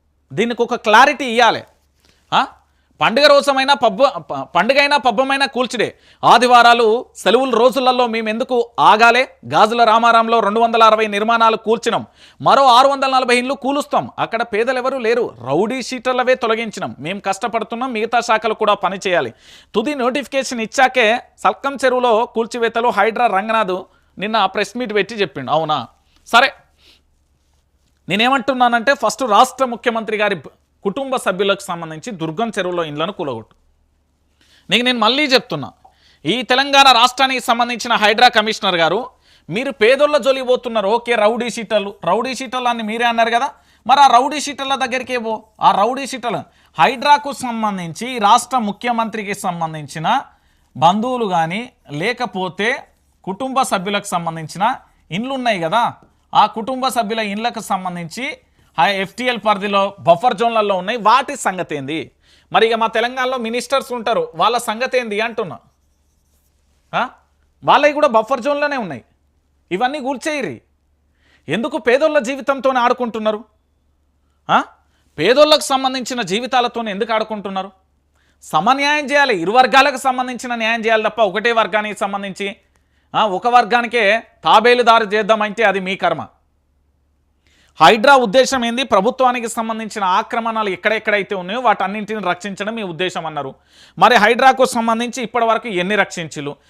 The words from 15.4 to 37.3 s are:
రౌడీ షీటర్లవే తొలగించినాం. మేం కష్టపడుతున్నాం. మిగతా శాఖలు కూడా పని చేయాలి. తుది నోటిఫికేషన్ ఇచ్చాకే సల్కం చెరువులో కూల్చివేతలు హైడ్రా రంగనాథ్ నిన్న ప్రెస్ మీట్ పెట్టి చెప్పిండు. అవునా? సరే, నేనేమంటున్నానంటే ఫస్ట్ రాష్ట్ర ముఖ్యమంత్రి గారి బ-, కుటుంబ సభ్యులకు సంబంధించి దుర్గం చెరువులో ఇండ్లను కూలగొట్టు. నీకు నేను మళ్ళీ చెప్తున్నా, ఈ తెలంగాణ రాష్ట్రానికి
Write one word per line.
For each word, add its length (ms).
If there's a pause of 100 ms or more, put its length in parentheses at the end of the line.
రౌడీ 360
షీటర్లవే 520
తొలగించినాం. 640
మేం 200
కష్టపడుతున్నాం. 720
మిగతా 280
శాఖలు 340
కూడా 200
పని 320
చేయాలి. 280 (400)
తుది 200
నోటిఫికేషన్ 680
ఇచ్చాకే 600 (180)
సల్కం 460
చెరువులో 420
కూల్చివేతలు 640
హైడ్రా 380
రంగనాథ్ 560 (360)
నిన్న 280
ప్రెస్ 300
మీట్ 180
పెట్టి 200
చెప్పిండు. 360
అవునా? 360 (400)
సరే, 260 (1600)
నేనేమంటున్నానంటే 840
ఫస్ట్ 280
రాష్ట్ర 420
ముఖ్యమంత్రి 520
గారి 180
బ-, 160 (340)
కుటుంబ 320
సభ్యులకు 460
సంబంధించి 480
దుర్గం 380
చెరువులో 360
ఇండ్లను 280
కూలగొట్టు. 420 (1160)
నీకు 140
నేను 140
మళ్ళీ 260
చెప్తున్నా, 480 (520)
ఈ 180
తెలంగాణ 500
రాష్ట్రానికి 480